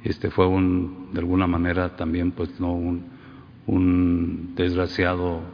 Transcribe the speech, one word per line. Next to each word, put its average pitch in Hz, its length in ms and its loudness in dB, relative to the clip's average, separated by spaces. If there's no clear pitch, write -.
Este - 280 -2
fue 92 160 4
un, 90 680 0
de 90 80 -2
alguna 90 260 2
manera 87 500 0
también, 87 360 -2
pues, 85 260 -6
no 90 140 -2
un, 87 320 -4
un 87 880 2
desgraciado 90 880 0